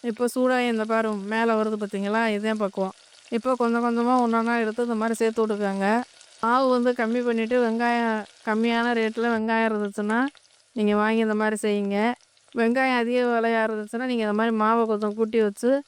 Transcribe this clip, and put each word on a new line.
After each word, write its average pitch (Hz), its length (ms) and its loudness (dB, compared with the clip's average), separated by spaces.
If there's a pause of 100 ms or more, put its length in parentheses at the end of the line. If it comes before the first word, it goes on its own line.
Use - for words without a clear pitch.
இப்போ 240 240 -2
சூடாயி 254 400 0
இந்த 220 180 0
பாருங்க, 220 340 -2 (100)
மேல 226 260 0
வருது 214 220 -2
பாத்தீங்களா? 208 440 -4 (100)
இதே 214 240 -2
பக்குவம். 190 400 -4 (360)
இப்போ 233 240 -2
கொஞ்சம் 233 300 0
கொஞ்சமா 233 360 0
ஒண்ணொண்ணா 226 380 0
எடுத்து 226 280 -2
இந்த 233 140 -2
மாதிரி 226 140 0
சேர்த்து 226 280 0
விட்டுக்கோங்க. 202 460 0 (500)
மாவு 254 300 2
வந்து 247 240 2
கம்மி 240 280 0
பண்ணிட்டு, 233 400 0
வெங்காயம் 233 540 0 (280)
கம்மியான 233 500 0
ரேட்ல 226 380 0
வெங்காயம் 226 380 0
இருந்துச்சுன்னா, 208 500 -2 (560)
நீங்க 208 200 2
வாங்கி 220 260 2
இந்த 214 140 0
மாதிரி 214 260 0
செய்யுங்க. 202 360 -2 (580)
வெங்காயம் 247 460 2
அதிக 240 240 0
விலையா 226 380 2
இருந்துச்சுன்னா, 220 440 -4
நீங்க 240 180 0
இந்த 208 120 0
மாதிரி 226 200 2
மாவை 220 280 2
கொஞ்சம் 214 300 -2
கூட்டி 226 260 0
வச்சு 208 280 0 (180)